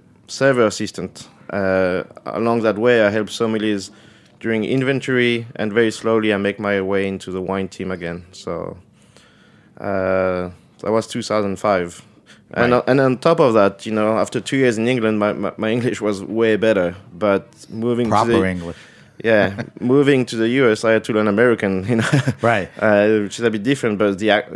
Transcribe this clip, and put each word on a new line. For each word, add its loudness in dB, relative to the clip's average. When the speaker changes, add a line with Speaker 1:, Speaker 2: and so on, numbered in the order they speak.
Speaker 1:
server 2
assistant. -8
Uh, 0
along -2
that 0
way, 4
I 2
help -2
sommeliers -4
during -2
inventory, 0
and -4
very 4
slowly 0
I 2
make -2
my 0
way 0
into -8
the -6
wine -4
team -8
again. -8
So, -10
uh, -2
that -4
was 0
two -8
thousand -2
five. -2
And, 2
Speaker 2:
Right. 6
Speaker 1:
uh, -2
and 4
on 2
top 2
of 4
that, 2
you -6
know, 0
after -2
two -4
years 2
in 0
England, 0
my, 0
my, -4
my -2
English -2
was -2
way 0
better. 2
But 0
moving -2
Speaker 2:
Proper 2
Speaker 1:
to 4
the 0
Speaker 2:
English. -8
Speaker 1:
Yeah, 2
Speaker 2:
<laughs> -18
Speaker 1:
moving 4
to -8
the 0
U 4
S, -2
I 4
had 2
to -4
learn 2
American, 2
<laughs> -8
you 2
know. 0
Speaker 2:
Right. 0
Speaker 1:
Uh, 4
which -8
is -2
a 4
bit -6
different, -2
but 2
the 2
ac-, 2